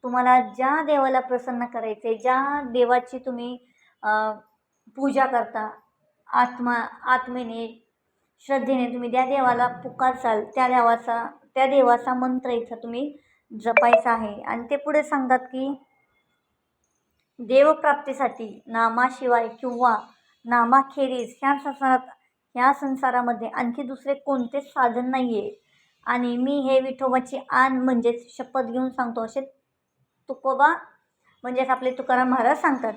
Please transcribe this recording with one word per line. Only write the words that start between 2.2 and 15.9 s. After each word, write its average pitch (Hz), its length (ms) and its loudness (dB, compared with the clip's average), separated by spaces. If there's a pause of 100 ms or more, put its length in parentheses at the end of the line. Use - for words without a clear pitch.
देवाची 247 460 2
तुम्ही, 247 400 -10 (460)
अ, 214 60 -2 (880)
पूजा 277 280 2
करता, 226 440 -4 (600)
आत्मा, 247 460 0 (300)
आत्मेने, 247 600 -2 (800)
श्रद्धेने 262 480 0
तुम्ही 240 160 -6
ज्या 254 160 2
देवाला 247 420 2 (100)
पुकारसाल 254 680 -2
त्या 254 220 0
देवाचा, 233 560 2 (320)
त्या 262 120 4
देवाचा 254 460 4
मंत्र 254 360 -2
इथं 233 340 -6
तुम्ही 247 340 -8 (340)
जपायचा 233 600 2
आहे. 208 300 -4
आणि 240 280 -8
ते 285 60 0
पुढे 294 280 0
सांगतात 254 440 0
की 262 240 -6 (1700)